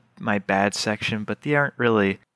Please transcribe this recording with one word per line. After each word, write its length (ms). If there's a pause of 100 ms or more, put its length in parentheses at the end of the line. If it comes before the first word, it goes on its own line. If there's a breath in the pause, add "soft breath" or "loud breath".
(200)
my 200
bad 360
section, 480
but 180
they 140
aren't 220
really 420 (160)